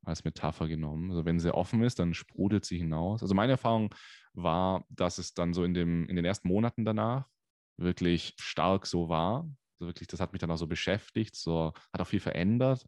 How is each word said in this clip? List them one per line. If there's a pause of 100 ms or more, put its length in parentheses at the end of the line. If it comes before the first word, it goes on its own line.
als
Metapher
genommen.
Also
wenn
sie
offen
ist,
dann
sprudelt
sie
hinaus.
Also
meine
Erfahrung (400)
war,
dass
es
dann
so
in
dem,
in
den
ersten
Monaten
danach (520)
wirklich
stark
so
war. (280)
Also
wirklich,
das
hat
mich
dann
auch
so
beschäftigt,
so, (180)
hat
auch
viel
verändert,